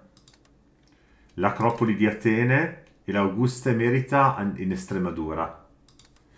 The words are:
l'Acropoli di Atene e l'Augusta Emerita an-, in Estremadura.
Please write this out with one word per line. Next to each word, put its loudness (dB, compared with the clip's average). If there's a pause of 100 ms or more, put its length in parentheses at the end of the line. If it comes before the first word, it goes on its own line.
(1400)
l'Acropoli 0
di 4
Atene 0 (200)
e -8
l'Augusta 0
Emerita 2
an-, -4
in -4
Estremadura. -6 (760)